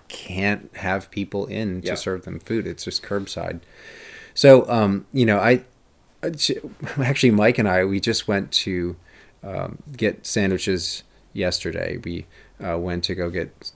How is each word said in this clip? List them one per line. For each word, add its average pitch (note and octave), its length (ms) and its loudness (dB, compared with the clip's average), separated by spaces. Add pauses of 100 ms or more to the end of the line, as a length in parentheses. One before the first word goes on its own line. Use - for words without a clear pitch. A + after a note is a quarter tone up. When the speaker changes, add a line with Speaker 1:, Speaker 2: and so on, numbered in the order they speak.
Speaker 1:
can't G2 680 -4
have F#2+ 340 -4
people G2 360 -6
in G2+ 340 -4
to F2+ 80 -8
Speaker 2:
Yeah. F2+ 60 -4
Speaker 1:
serve F#2 280 -6
them F2+ 160 -10
food. A2+ 260 -4
It's F#2 200 -10
just - 180 -8
curbside. F#2 560 -6 (720)
So, C3+ 360 8
um, G#2 420 2
you B2+ 140 4
know, G#2 140 4
I, A#2+ 240 4 (600)
I E3 60 -2
j-, D#3 300 -2 (200)
<laughs> - 220 -8
actually, C3 300 4
Mike G#2+ 280 6
and G#2+ 80 4
I, F#2 180 4
we G2 140 0
just - 280 -2
went G2+ 240 -2
to, F2 440 -2 (480)
um, F#2+ 360 -8 (160)
get G#2+ 300 -2
sandwiches F#2+ 800 -2 (300)
yesterday. F2 720 -4
We, F2 220 -8 (380)
uh, F2 140 -2
went F2 280 -4
to F#2 100 -4
go F2 140 -2
get, E2 460 -8